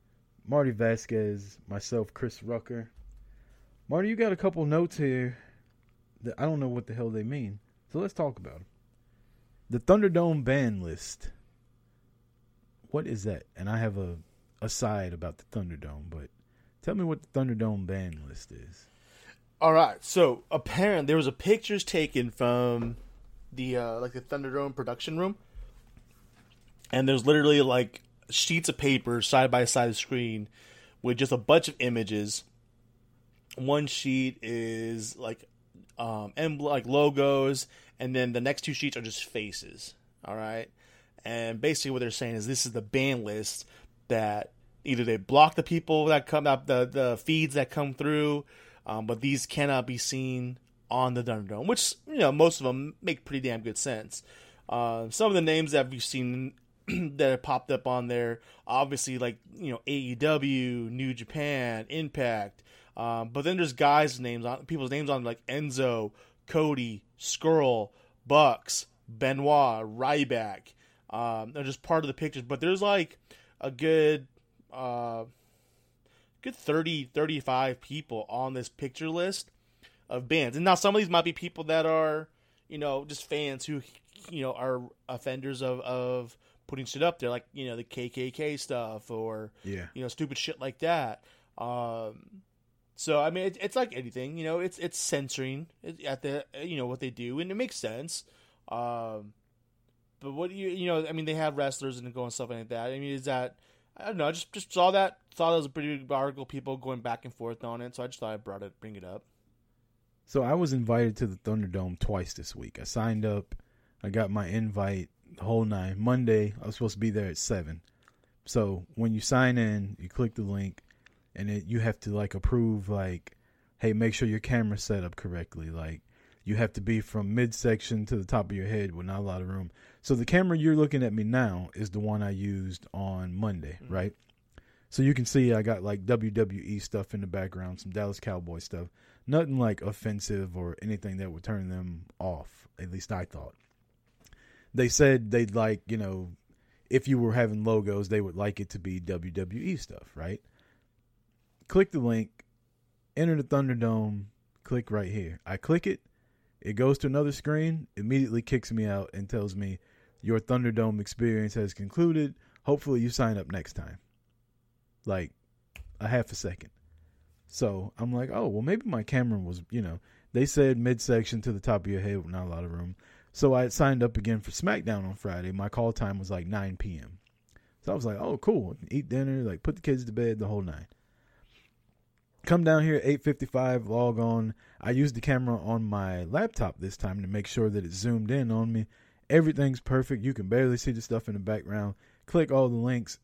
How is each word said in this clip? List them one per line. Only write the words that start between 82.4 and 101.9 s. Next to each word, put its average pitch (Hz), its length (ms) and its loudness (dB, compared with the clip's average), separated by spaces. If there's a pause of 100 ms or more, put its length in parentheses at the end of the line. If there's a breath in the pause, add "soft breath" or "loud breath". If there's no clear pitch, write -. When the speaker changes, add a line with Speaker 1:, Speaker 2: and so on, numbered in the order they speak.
Speaker 2:
you 151 100 -12
know, 143 280 -2
just 147 220 -12
fans 143 360 -4
who, 147 160 -4 (500)
you 156 120 -6
know, 131 100 -2
are 127 300 -2 (260)
offenders 131 540 -6
of, 127 180 -2
of 127 560 -4 (300 soft breath)
putting 135 180 -10
shit 139 180 -4
up 170 160 2
there, 120 120 -2
like, 123 220 -6
you 135 140 -10
know, 117 100 -8
the 117 80 -10
K 123 240 -8
K 127 220 -6
K 151 260 -4
stuff 113 540 -8
or, 110 400 -6 (140)
Speaker 1:
Yeah. 95 300 -8
Speaker 2:
you 127 80 -10
know, 127 60 -6
stupid 139 300 -8
shit - 220 -6
like 131 200 -8
that. 151 440 0 (320 soft breath)
Um, 117 840 -8 (540)
so, 151 240 2
I 156 100 2
mean, 185 160 -2
it, 190 140 -4
it's 202 160 -6
like 247 200 0
anything, 127 420 -8
you 160 60 -6
know, 160 160 -2
it's, 180 180 -4
it's 190 200 -6
censoring 139 680 -4 (400)
at 135 160 -4
the, 143 220 -4 (180)
you 170 140 -6
know, 127 100 -4
what 127 140 -8
they 131 100 -6
do, 120 300 -6
and 180 100 -6
it 196 40 -6
makes 247 220 -6
sense. 123 480 -8 (440 soft breath)
Um, 113 640 -6 (880)
but 139 120 -10
what 175 180 -4
do 196 60 -12
you, 196 120 -4
you 180 180 -4
know, 160 200 2
I 156 60 -6
mean, 160 120 -4
they 156 100 -2
have 156 220 -2
wrestlers 135 420 -4